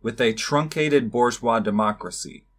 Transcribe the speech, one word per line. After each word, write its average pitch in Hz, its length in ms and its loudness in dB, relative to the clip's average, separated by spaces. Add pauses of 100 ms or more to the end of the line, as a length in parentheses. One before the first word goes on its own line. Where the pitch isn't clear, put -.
With 110 220 -6
a 113 100 2
truncated 147 760 0
bourgeois 120 500 2
democracy 104 840 -4 (140)